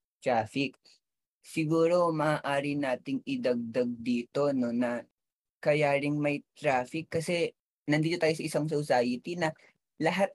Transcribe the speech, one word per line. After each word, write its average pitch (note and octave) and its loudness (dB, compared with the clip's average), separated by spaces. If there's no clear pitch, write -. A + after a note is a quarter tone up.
traffic. B2+ -2
Siguro E3 2
maaari C#3+ 0
nating C3+ -4
idagdag B2 -2
dito, B2 -2
no, B2 0
na A#2+ -2
kaya D3 2
ring D3 0
may D3 0
traffic C#3 -2
kasi E3+ -2
nandito D#3 2
tayo D#3+ 2
sa D#3 -6
isang D3+ -2
society D3 0
na D#3 -2
lahat F3+ 2